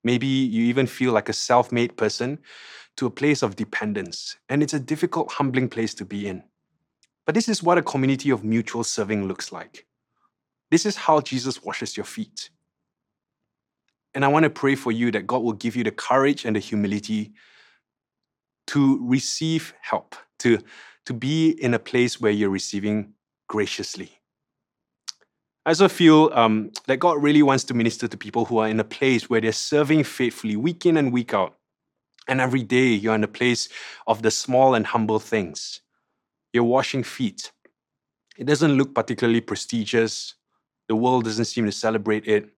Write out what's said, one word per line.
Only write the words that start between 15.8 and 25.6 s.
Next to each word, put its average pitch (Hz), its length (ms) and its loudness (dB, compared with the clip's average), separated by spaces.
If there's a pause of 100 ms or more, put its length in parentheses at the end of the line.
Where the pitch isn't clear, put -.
the 110 80 0
courage 135 540 0
and 113 100 -2
the 107 60 0
humility 104 720 -4 (1400)
to 135 340 4
receive 156 800 -2
help, - 340 -8 (240)
to, 113 220 4 (440)
to - 80 -10
be 151 380 2
in 127 240 -2
a 113 60 0
place 123 400 0
where 110 100 2
you're 104 180 0
receiving 101 640 -4 (360)
graciously. 98 720 -6 (1500)